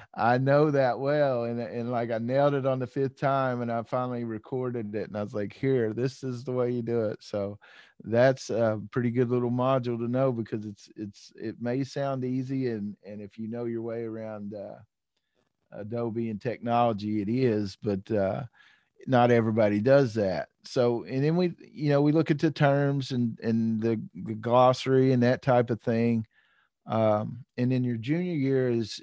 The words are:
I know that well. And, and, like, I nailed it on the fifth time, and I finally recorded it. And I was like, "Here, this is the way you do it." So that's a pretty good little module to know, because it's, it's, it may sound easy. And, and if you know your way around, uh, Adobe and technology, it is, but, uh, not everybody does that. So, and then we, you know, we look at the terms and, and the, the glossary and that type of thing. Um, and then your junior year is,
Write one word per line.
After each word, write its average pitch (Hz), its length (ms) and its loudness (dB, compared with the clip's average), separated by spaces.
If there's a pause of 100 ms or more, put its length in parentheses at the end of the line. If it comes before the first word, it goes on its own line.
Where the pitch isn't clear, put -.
(140)
I 120 240 4
know 143 340 4
that 131 260 2
well. 135 460 0
And, 117 160 -4
and, 117 300 -6
like, 117 200 -2
I 113 80 -2
nailed 135 360 2
it 135 120 -2
on 131 140 0
the 123 60 -6
fifth 135 320 -4
time, 131 440 0
and 120 100 -4
I 117 120 -2
finally 127 400 -4
recorded 117 720 -6
it. 104 140 -6
And 98 80 -8
I 104 60 -4
was 104 120 -8
like, 101 180 -6
"Here, 123 420 0
this 131 300 -4
is 123 200 -8
the 127 80 -8
way 123 200 0
you 123 100 -4
do 117 240 -2
it." - 160 -8
So 101 360 -6 (440)
that's 127 480 4
a 110 400 0
pretty 120 220 0
good 120 180 0
little 123 220 0
module 123 460 0
to 117 100 -4
know, 131 240 0
because 110 340 -6
it's, - 300 -16
it's, - 400 -12
it 107 260 -10
may 123 220 -2
sound 135 400 -6
easy. 131 440 -4
And, 104 280 -6 (100)
and 104 160 -14
if 104 160 -18
you 113 100 -8
know 120 180 -8
your 117 160 -6
way 117 220 -6
around, 110 500 -10
uh, 101 220 -12 (960)
Adobe 113 580 -6
and 104 100 -6
technology, 113 800 0
it 98 80 -4
is, 110 480 0
but, 101 340 -4
uh, 104 340 0 (640)
not 123 220 6
everybody 110 500 4
does 131 340 4
that. 95 360 -2 (140)
So, 120 400 0
and 131 200 -2
then 156 120 2
we, 180 240 0
you - 300 -4
know, 143 120 4
we 147 100 4
look 160 180 4
at 151 100 0
the 165 100 2
terms 139 600 2
and, 120 280 0
and 113 420 0
the, 113 200 0 (120)
the 113 200 -8
glossary 127 760 4
and 123 100 4
that 123 200 2
type 123 280 4
of 110 100 -4
thing. 117 460 0 (600)
Um, 110 580 0 (120)
and 123 160 0
then 127 120 0
your 120 140 -2
junior 165 360 -4
year 135 360 0
is, 117 320 -4